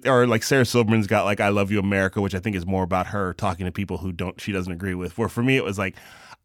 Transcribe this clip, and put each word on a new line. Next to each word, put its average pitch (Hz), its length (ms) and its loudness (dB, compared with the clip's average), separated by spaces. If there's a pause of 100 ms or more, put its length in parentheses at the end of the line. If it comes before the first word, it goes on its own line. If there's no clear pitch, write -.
or 123 200 6
like 110 160 2
Sarah 135 240 4
Silverman's 110 420 4
got, 101 180 2
like, 101 160 0
I 104 80 4
Love 101 200 2
You 104 100 0
America, 98 420 0
which 98 120 -2
I 92 60 -2
think 101 160 -4
is 85 100 -4
more 95 180 0
about 90 240 -2
her 98 260 -4
talking 92 320 -4
to 90 80 -4
people 92 240 -6
who 92 160 -8
don't, 90 260 -8
she 104 140 -8
doesn't 92 180 -4
agree 90 220 -6
with. 90 240 -8
Where 117 100 -2
for 120 160 -4
me, 135 140 2
it 123 80 0
was 98 120 -4
like, 95 200 -4 (480)